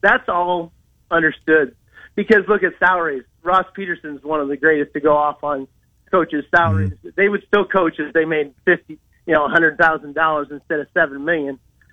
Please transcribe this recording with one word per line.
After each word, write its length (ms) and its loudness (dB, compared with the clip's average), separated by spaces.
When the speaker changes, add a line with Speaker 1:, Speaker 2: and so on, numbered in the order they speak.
Speaker 1:
that's 260 2
all 440 -2
understood. 640 0
Because 320 4
look 160 0
at 160 0
salaries. 440 0
Ross 320 0
Peterson's 500 -10
one 160 -4
of 80 -4
the 100 -4
greatest 360 0
to 60 -6
go 180 2
off 260 -2
on 240 -6
coaches' 340 -2
salaries. 360 2
Speaker 2:
Mm-hmm. 240 -16
Speaker 1:
They 120 2
would 200 -2
still 180 2
coach 340 0
if 140 -8
they 120 2
made 280 -4
fifty, 340 0
you 80 0
know, 120 2
a 40 -2
hundred 280 2
thousand 360 0
dollars 380 -2
instead 280 -6
of 140 -8
seven 320 -2
million. 340 -4